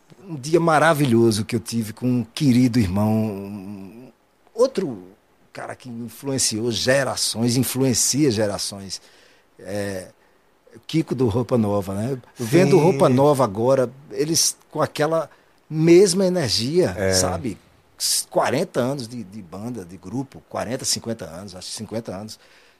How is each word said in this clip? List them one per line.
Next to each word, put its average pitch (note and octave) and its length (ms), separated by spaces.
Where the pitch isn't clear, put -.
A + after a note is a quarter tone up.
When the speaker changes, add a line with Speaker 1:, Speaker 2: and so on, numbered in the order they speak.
Speaker 1:
um D#3+ 80
dia D#3 240
maravilhoso C#3+ 840
que - 120
eu - 40
tive A2 320
com A#2+ 140
um B2 260
querido B2+ 460
irmão, G#2 340
um... G2+ 1000
outro G3 480
cara A#2 220
que - 140
influenciou A#2+ 840
gerações, A#2 840
influencia C3 760
gerações. G2 680
É... G2 480
Kiko D3+ 280
do B2 140
Roupa A#2+ 300
Nova, G2+ 360
né? B2 240
Speaker 2:
Sim. B2 100
Speaker 1:
Vendo C#3+ 340
Roupa D3+ 300
Nova C3+ 360
agora, A#2+ 460
eles D3+ 460
com D3+ 100
aquela D3+ 480
mesma E3+ 580
energia, C3+ 680
Speaker 2:
É. F#2+ 160
Speaker 1:
sabe? F#2 460
Quarenta D#3 500
anos C3 260
de, A#2 160
de G2 200
banda, G2 420
de F2 140
grupo, G2+ 500
quarenta, A#2 360
cinquenta A2+ 420
anos, F2+ 280
acho F#2 140
que - 60
cinquenta A2 420
anos. G#2+ 220